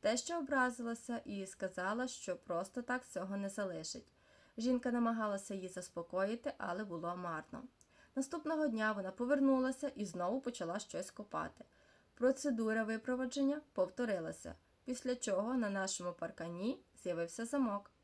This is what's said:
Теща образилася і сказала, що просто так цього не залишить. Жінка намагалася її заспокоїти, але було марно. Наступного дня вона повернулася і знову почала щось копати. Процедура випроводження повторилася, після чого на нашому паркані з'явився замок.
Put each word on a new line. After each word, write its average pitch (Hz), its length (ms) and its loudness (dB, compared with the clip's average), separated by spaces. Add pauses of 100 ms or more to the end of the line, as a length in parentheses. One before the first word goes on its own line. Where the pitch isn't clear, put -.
Теща 247 380 2
образилася 247 840 0
і 196 220 -4
сказала, 190 600 -2
що - 280 -4
просто 185 460 -2
так 247 260 -4
цього 196 280 -4
не 202 120 -2
залишить. 190 640 -6 (460)
Жінка 247 320 2
намагалася 226 640 0
її 185 140 -6
заспокоїти, 185 920 -2
але 196 260 -2
було 170 320 -4
марно. 165 460 -6 (520)
Наступного 302 540 0
дня 220 240 2
вона 190 180 -2
повернулася 262 760 4
і 208 160 -4
знову 180 360 0
почала 190 380 -4
щось - 320 -6
копати. - 540 -6 (500)
Процедура 226 720 4
випроводження 254 760 0 (120)
повторилася, 185 840 0 (300)
після 247 320 -2
чого 214 380 2
на 226 160 2
нашому 190 420 0
паркані 170 680 -4 (220)
з'явився 170 440 -2
замок. 233 440 2 (140)